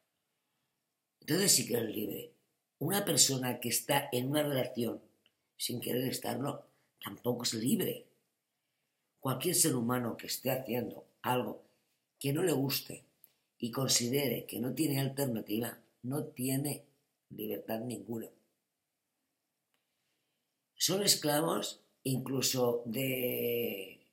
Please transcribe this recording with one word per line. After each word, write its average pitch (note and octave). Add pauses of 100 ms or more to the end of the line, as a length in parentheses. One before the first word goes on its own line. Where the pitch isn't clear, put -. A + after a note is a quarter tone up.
(1200)
Entonces F3+
sí A#2
que A#2
eres G#2+
libre. - (460)
Una F#3+
persona C3
que A#2+
está C#3
en B2+
una D3+
relación B2 (560)
sin A#2+
querer C3
estarlo, A#2 (360)
tampoco A#2+
es -
libre. - (1120)
Cualquier E3
ser D#3+
humano A#2+
que -
esté -
haciendo - (160)
algo A#2+ (560)
que C#3
no E3
le F3
guste - (520)
y B2
considere B2+
que G2+
no B2
tiene C#3
alternativa, A#2+ (240)
no C3+
tiene C3+ (440)
libertad G#2+
ninguna. A2+ (2500)
Son F#3+
esclavos E3 (220)
incluso B2+
de A#2+ (140)